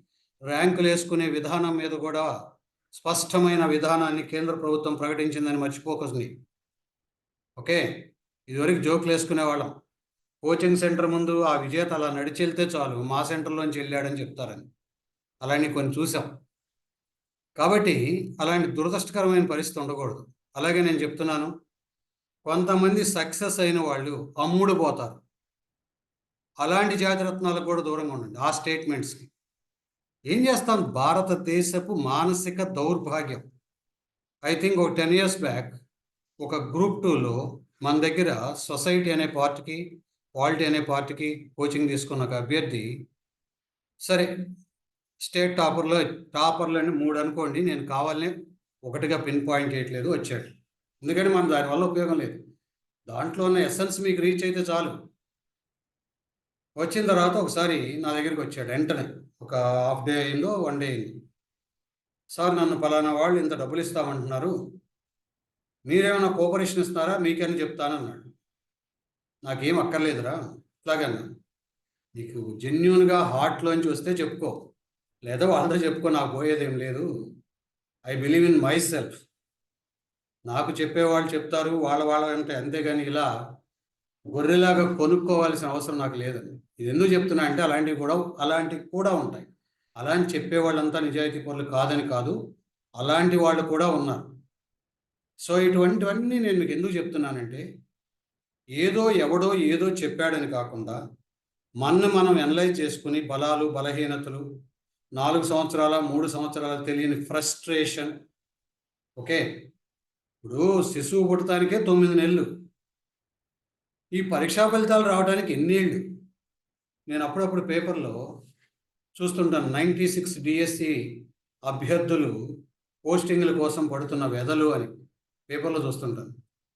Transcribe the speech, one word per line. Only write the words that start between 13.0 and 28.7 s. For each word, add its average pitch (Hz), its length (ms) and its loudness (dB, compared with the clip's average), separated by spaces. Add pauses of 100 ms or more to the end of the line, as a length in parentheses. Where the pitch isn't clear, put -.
మా 135 200 -2
సెంటర్లోంచి 156 560 -4
వెళ్ళాడని 139 420 -4
చెప్తారని. 117 440 -10 (760)
అలానే 147 320 0
కొన్ని 135 200 -2
చూసాం. 156 460 -4 (1160)
కాబట్టి 180 380 4 (460)
అలాంటి 165 300 2
దురదృష్టకరమైన 180 760 2
పరిస్థితి 156 340 -4
ఉండకూడదు. 139 480 -6 (280)
అలాగే 170 260 2
నేను 160 160 2
చెప్తున్నాను, 156 640 -4 (840)
కొంతమంది 185 600 4
సక్సెస్ 180 540 -4
అయిన 170 200 4
వాళ్ళు 143 600 -4
అమ్ముడు 180 340 4
పోతారు. 139 480 -2 (1400)
అలాంటి 196 380 2
జాతిరత్నాలకు 185 680 0
కూడా 170 160 0
దూరంగా 151 320 -4
ఉండండి 113 260 -10
ఆ 147 120 0
స్టేట్మెంట్స్‌కి. 156 800 -4 (920)